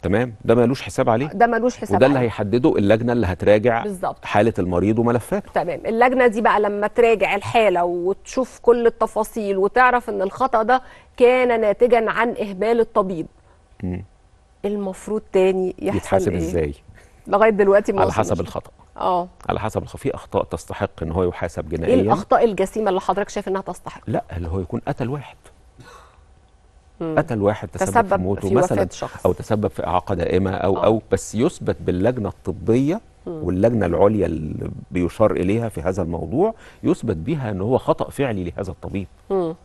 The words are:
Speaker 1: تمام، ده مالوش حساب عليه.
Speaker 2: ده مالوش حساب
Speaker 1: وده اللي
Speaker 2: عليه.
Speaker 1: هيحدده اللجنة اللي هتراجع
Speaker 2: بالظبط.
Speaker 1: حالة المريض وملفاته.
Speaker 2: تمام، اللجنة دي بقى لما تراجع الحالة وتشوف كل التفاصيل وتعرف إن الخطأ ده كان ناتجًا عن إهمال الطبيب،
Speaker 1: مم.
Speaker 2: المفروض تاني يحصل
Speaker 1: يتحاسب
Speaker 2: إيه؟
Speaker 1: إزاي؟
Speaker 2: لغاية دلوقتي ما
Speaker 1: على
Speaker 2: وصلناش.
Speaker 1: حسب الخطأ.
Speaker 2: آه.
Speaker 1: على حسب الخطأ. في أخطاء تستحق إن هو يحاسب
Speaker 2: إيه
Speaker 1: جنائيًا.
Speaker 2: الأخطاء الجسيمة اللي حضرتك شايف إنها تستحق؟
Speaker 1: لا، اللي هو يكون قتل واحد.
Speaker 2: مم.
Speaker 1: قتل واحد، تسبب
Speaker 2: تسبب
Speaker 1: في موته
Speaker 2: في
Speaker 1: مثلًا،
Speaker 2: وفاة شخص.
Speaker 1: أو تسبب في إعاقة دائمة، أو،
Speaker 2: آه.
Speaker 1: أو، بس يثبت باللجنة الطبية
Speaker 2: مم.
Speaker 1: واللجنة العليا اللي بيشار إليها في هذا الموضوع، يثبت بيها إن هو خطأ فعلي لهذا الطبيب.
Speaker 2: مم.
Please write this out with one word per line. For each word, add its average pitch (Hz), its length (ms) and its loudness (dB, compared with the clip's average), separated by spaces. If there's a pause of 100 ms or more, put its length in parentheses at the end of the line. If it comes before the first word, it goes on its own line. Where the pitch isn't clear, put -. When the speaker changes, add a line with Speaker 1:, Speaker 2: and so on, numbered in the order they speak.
Speaker 1:
تمام، 113 320 0 (120)
ده 117 100 6
مالوش 123 260 2
حساب 120 280 -2
عليه. 120 180 2
Speaker 2:
ده 196 200 2
مالوش 240 300 0
حساب 202 180 -4
Speaker 1:
وده 208 100 6
اللي 139 120 4
Speaker 2:
عليه. 123 100 2
Speaker 1:
هيحدده 110 500 2
اللجنة 110 360 4
اللي 113 140 2
هتراجع 104 560 2
Speaker 2:
بالظبط. 180 420 -8
Speaker 1:
حالة 107 340 4
المريض 92 400 2
وملفاته. 120 540 -2
Speaker 2:
تمام، 165 320 -2
اللجنة 247 420 2
دي 226 140 0
بقى 208 180 2
لما 208 280 -2
تراجع 208 480 2
الحالة 202 480 2
وتشوف 180 800 -4
كل 233 260 4
التفاصيل 214 680 -2
وتعرف 247 520 2
إن 202 120 -4
الخطأ 220 420 0
ده 254 180 2 (360)
كان 247 440 4
ناتجًا 220 480 2
عن 226 200 0
إهمال 208 500 -2
الطبيب، 190 480 -2 (560)
Speaker 1:
مم. 90 200 -6 (600)
Speaker 2:
المفروض 202 560 -6 (120)
تاني 185 460 2
يحصل - 180 -2
Speaker 1:
يتحاسب - 340 0
Speaker 2:
إيه؟ 90 60 -4
Speaker 1:
إزاي؟ 80 360 -2 (540)
Speaker 2:
لغاية 208 220 4
دلوقتي 202 420 4
ما 196 100 0
Speaker 1:
على 196 80 2
Speaker 2:
وصلناش. 110 180 0
Speaker 1:
حسب 92 140 -2
الخطأ. - 300 -10 (260)
Speaker 2:
آه. 180 300 -2 (220)
Speaker 1:
على - 100 -2
حسب 104 240 -4
الخطأ. - 140 -14
في - 180 -6
أخطاء - 280 -4
تستحق - 600 -8
إن 78 80 -6
هو 90 120 0
يحاسب 87 480 -6
Speaker 2:
إيه 80 60 -6
Speaker 1:
جنائيًا. 233 240 2
Speaker 2:
الأخطاء 208 440 2
الجسيمة 202 440 -2
اللي 185 120 0
حضرتك 196 280 -4
شايف 202 180 -8
إنها 190 140 -4
تستحق؟ - 460 -14
Speaker 1:
لا، - 160 -4 (140)
اللي 85 100 -8
هو 92 120 -4
يكون 95 280 -6
قتل 123 220 -6
واحد. 139 260 -10 (1700)
Speaker 2:
مم. 160 160 -4
Speaker 1:
قتل 123 240 0
واحد، 104 260 0
تسبب 185 220 -4
Speaker 2:
تسبب 208 180 2
Speaker 1:
في 98 140 0
موته 196 280 -2
Speaker 2:
في 190 60 2
Speaker 1:
مثلًا، 175 260 2
Speaker 2:
وفاة 90 100 -2
شخص. - 340 -10
Speaker 1:
أو 92 80 2
تسبب 104 340 -2
في - 200 -4
إعاقة 87 280 0
دائمة، 92 360 0
أو، 95 260 0
Speaker 2:
آه. - 80 0
Speaker 1:
أو، 113 160 2 (100)
بس - 240 -4
يثبت 107 440 -2
باللجنة 95 500 -2
الطبية 131 720 -2 (260)
Speaker 2:
مم. 175 160 -10
Speaker 1:
واللجنة 98 420 2
العليا 92 400 4
اللي 78 440 -6 (220)
بيشار 90 400 2
إليها 98 380 -2
في - 120 -10
هذا 95 200 -2
الموضوع، 92 520 -2 (300)
يثبت 117 320 -2
بيها 113 360 -4
إن 92 100 -4
هو 117 160 0
خطأ - 320 -2
فعلي 113 340 -4
لهذا 90 280 -8
الطبيب. 92 360 -8 (220)
Speaker 2:
مم. 170 360 -2